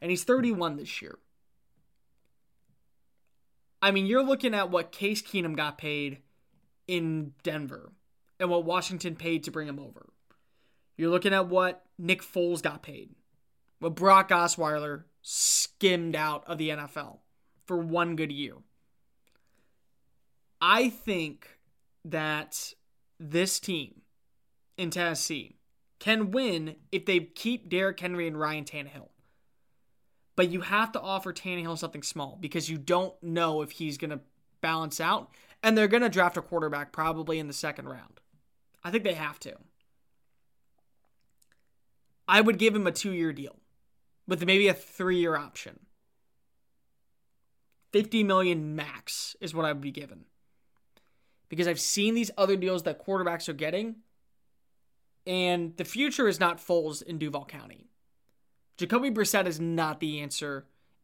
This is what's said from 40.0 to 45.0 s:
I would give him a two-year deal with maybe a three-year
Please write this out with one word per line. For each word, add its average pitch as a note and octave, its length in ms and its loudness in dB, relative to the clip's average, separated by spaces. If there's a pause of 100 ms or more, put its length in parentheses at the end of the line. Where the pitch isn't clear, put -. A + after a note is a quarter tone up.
I G3 140 8
would G#3+ 160 6
give G#3+ 180 6
him G3+ 120 0
a E3+ 40 2
two-year E3+ 420 -2
deal C3+ 260 -14 (680)
with F3 160 -2
maybe G3 240 6
a F#3 60 6
three-year F3+ 600 0